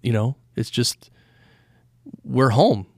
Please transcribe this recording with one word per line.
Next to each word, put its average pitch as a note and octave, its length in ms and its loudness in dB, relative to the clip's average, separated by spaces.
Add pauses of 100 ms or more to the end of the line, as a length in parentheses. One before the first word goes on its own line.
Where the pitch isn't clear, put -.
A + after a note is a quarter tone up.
You A#2+ 120 -2
know, A2+ 220 0 (200)
it's A2+ 160 -6
just, - 400 -4 (1120)
we're B2+ 260 2
home A2+ 380 2 (100)